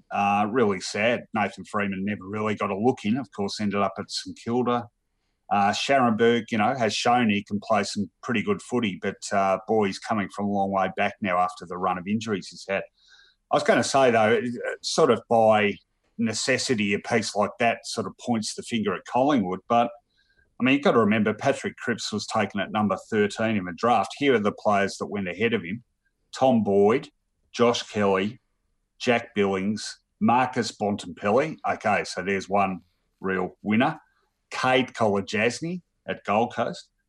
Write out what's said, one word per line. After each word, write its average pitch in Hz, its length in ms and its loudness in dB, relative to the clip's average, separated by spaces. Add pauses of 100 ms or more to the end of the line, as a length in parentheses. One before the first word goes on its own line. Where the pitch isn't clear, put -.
Uh, 101 400 2
really 104 300 2
sad. 104 540 -2
Nathan 101 320 -4
Freeman 98 400 -4
never 104 200 -6
really 107 300 -2
got 98 160 -4
a 95 60 -2
look 123 260 2
in. 110 140 0
Of 139 180 -6
course, 98 240 -6
ended 101 220 -2
up 98 180 -2
at 92 100 -10
St - 320 -10
Kilda. 120 460 -2 (640)
Uh, 101 220 4
Scharenberg, 117 760 2
you 117 80 -2
know, 110 180 2
has 113 200 0
shown 117 340 2
he 101 140 0
can 104 160 -6
play 104 240 0
some 98 260 -6 (140)
pretty 113 180 -2
good 92 200 -2
footy, 113 400 -2
but, 98 160 -4 (160)
uh, 98 240 2 (100)
boy, 110 200 2
he's 95 120 -6
coming 104 340 -4
from 101 120 -6
a 101 40 -2
long 98 220 -2
way 95 240 0
back 101 240 -2
now 92 180 0
after 90 280 -2
the 90 120 -10
run 90 200 -2
of 90 100 -8
injuries 107 420 -4
he's - 200 -18
had. 98 140 -2 (680)
I 147 60 4
was 143 60 2
gonna 185 200 4
say, 135 280 4
though, 110 200 4
it, 117 140 2 (360)
sort 156 300 2
of 110 180 2
by 110 440 6 (440)
necessity, 110 760 0
a 101 60 -2
piece 110 360 -2
like 101 240 0
that 117 260 0
sort 104 220 -6
of 90 100 -8
points 113 380 -4
the 98 80 -12
finger 101 300 -2
at 85 100 -8
Collingwood, 120 640 0
but, 120 220 2 (680)
I - 60 -2
mean, 131 120 4
you've 143 80 -2
got 185 100 4
to 123 60 6
remember 107 340 2
Patrick 127 420 -2
Cripps - 380 -6
was 104 140 -6
taken 101 340 -2
at 92 100 -6
number 104 240 0 (140)
thirteen 110 480 0
in 92 80 -4
the 90 80 -8
draft. 113 460 0
Here 139 160 4
are 110 40 2
the 104 140 0
players 101 460 0
that 92 80 -6
went 95 200 -6
ahead 104 260 -2
of 98 100 -2
him: 98 200 -10 (500)
Tom 120 300 4
Boyd, 101 460 4 (420)
Josh 117 320 2
Kelly, 101 560 0 (600)
Jack 120 360 0
Billings, 98 640 -2 (220)
Marcus 120 500 2
Bontempelli. 101 840 -2 (100)
Okay, 95 380 0
so - 160 -8
there's 95 260 -2
one 95 340 0 (380)
real 92 440 -4
winner. 117 360 2 (520)
Cade 131 420 0
Kolodjashnij 113 880 -2 (260)
at - 180 -8
Gold 202 280 2
Coast, - 360 -6 (200)